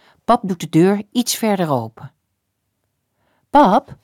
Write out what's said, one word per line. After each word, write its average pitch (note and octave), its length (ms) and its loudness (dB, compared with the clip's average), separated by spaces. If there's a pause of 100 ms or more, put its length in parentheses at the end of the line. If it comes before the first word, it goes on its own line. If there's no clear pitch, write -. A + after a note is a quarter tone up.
(240)
Pap A#3+ 180 0
doet F#3+ 180 -8
de D#3 80 -10
deur F#3+ 340 2 (100)
iets - 240 -4
verder F#3+ 340 -2
open. A#2+ 420 -6 (1400)
"Pap?" B3+ 540 2